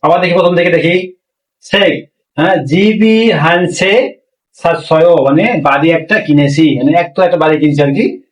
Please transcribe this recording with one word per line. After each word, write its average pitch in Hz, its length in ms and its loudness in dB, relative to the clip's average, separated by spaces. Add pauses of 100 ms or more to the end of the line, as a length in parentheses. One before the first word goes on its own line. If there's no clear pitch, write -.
আবার 160 180 2
দেখি, 180 140 -2
প্রথম 175 220 2
থেকে 170 160 0
দেখি। 165 240 0 (680)
সে, 202 180 -2 (540)
হ্যাঁ, 180 260 0
জিবি 214 540 2 (140)
হানসে 170 640 -2 (640)
সাতশো 165 540 0 (120)
মানে 147 200 2 (180)
বাড়ি 143 300 0
একটা 160 280 -2
কিনেছি, 147 460 2 (100)
মানে 135 220 -2
এক 170 160 -2
তো - 80 -6
একটা 175 160 2
বাড়ি 156 220 0
কিনছি 147 220 0
আর 139 140 0
কি। 226 100 -2 (260)